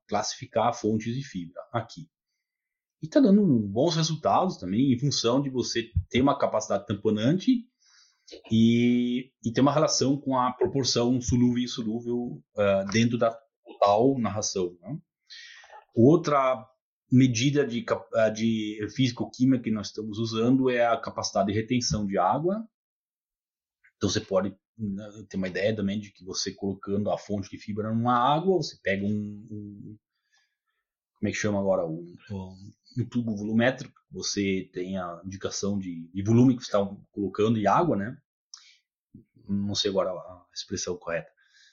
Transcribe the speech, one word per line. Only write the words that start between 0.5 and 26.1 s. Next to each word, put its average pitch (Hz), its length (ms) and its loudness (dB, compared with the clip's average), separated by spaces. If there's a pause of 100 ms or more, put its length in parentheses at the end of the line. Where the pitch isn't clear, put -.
fontes 110 400 -2
de 135 80 -6
fibra 90 380 -12 (120)
aqui. 113 360 -8 (920)
E 156 60 -8
tá 302 120 4
dando 208 260 8 (220)
bons 135 260 2
resultados 160 600 0
também, 113 360 2
em 117 60 2
função 127 420 0
de 139 100 -2
você 120 340 -2 (260)
ter 120 100 2
uma 139 160 4
capacidade 107 500 -2
tamponante 113 840 0 (840)
e, 120 800 2 (140)
e 113 80 -4
ter 123 80 0
uma 135 120 4
relação 143 480 2
com 131 160 -2
a 123 160 0
proporção 123 680 0
solúvel 123 380 2
e 123 60 0
insolúvel, 120 800 -6 (140)
ah, 98 340 2
dentro 117 260 2
da 117 220 0 (260)
total 113 540 2
narração, 98 640 -4
né? 110 180 -10 (960)
Outra 135 720 4 (440)
medida 131 560 4
de 117 160 -6
cap-, - 320 -4
ah, 110 160 4
de 107 480 -2 (160)
físico-química 127 680 0
que 117 80 -4
nós 107 180 -4
estamos 107 300 -10
usando 117 500 2
é 120 160 2
a 117 120 2
capacidade 101 560 -2
de 101 60 0
retenção 113 480 -2
de 98 120 -2
água. 156 480 0 (1300)
Então 104 120 0
você 98 120 -2
pode, 95 300 -2 (280)
né, 104 300 -8 (200)
ter - 80 -10
uma 95 120 -2
ideia 92 260 0
também 101 240 -2
de 104 140 -12